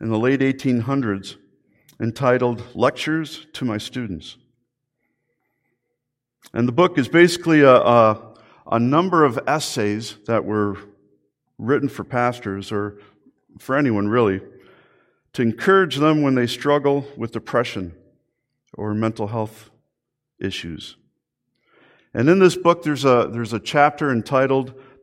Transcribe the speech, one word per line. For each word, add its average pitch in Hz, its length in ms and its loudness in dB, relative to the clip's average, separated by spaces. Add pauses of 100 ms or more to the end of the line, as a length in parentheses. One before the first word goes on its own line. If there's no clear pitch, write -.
in 113 80 -6
the 110 100 -2
late 127 220 0
eighteen 135 400 -2
hundreds 113 560 -4 (640)
entitled 120 640 -2 (140)
Lectures 151 800 -4
to - 120 -8
My 110 120 -4
Students. 104 600 -12 (2250)
And 117 140 0
the 123 60 -4
book 175 240 0
is 127 100 2
basically 165 540 4
a, 131 140 8
a, 113 600 4 (360)
a 113 80 2
number 160 440 2
of 131 240 2
essays 113 680 -4 (100)
that 113 160 0
were 101 340 -2 (800)
written 135 300 -2
for 113 160 -10
pastors, 120 680 -6
or 104 280 -6 (600)
for 131 180 -4
anyone 110 320 0
really, 107 320 2 (920)
to - 80 -4
encourage 151 540 0
them 151 260 4
when 135 140 2
they 123 120 2
struggle 143 680 0
with 117 160 -8
depression 107 640 -6 (800)
or 107 200 -6
mental 110 340 -2
health 110 420 -8 (680)
issues. - 600 -10 (1160)
And 120 140 0
in 185 120 6
this 180 180 4
book, 170 260 0
there's 139 220 -2
a, 120 260 4
there's 117 220 -6
a 110 60 -4
chapter 147 520 0
entitled 131 640 -2 (300)